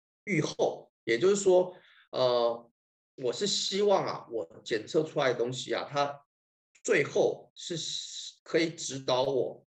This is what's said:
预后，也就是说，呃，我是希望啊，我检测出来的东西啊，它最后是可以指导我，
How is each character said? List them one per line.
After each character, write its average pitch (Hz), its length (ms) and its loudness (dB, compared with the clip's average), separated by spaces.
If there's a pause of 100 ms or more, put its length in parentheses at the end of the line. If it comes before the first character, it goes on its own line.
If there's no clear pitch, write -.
(260)
预 180 140 0
后， - 520 -2 (120)
也 113 140 2
就 175 120 4
是 202 80 4
说， 185 380 4 (360)
呃， 120 600 0 (440)
我 123 180 -2
是 202 140 -2
希 - 340 -2
望 190 240 4
啊， - 240 -6
我 - 340 -8
检 110 220 -4
测 165 160 0
出 156 180 -6
来 131 140 2
的 - 60 -2
东 120 120 -2
西 127 220 -6
啊， 92 160 -4
它 143 320 -2 (600)
最 185 200 2
后 - 520 0
是 - 200 -8 (680)
可 - 160 0
以 165 100 2
指 135 300 -8
导 135 240 0
我， 139 460 -2